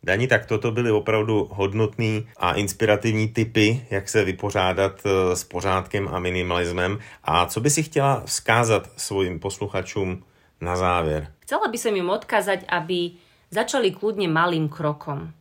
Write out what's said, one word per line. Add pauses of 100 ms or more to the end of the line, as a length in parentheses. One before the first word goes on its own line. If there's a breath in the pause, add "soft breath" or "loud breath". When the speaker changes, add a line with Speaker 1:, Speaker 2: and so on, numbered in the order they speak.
Speaker 1:
Dani,
tak
toto
byly
opravdu
hodnotný
a
inspirativní
tipy,
jak
se
vypořádat,
eh,
s
pořádkem
a
minimalismem. (260 loud breath)
A
co
by
si
chtěla
vzkázat
svým
posluchačům (360 soft breath)
na
závěr? (160)
Speaker 2:
Chcela
by
som
im
odkázať,
aby (320 soft breath)
začali
kľudne
malým
krokom.